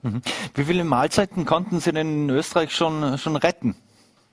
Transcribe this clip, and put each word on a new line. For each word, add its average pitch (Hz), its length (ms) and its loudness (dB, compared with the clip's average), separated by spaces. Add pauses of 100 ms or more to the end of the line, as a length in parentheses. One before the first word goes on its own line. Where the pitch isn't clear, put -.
Mhm. 117 180 -4 (340)
Wie 143 120 0
viele 175 180 0
Mahlzeiten 156 640 0
konnten 170 340 0
Sie 160 140 0
denn 156 320 0
in 139 40 0
Österreich 156 460 0
schon, 151 420 0
schon 156 200 -2
retten? 135 400 0 (560)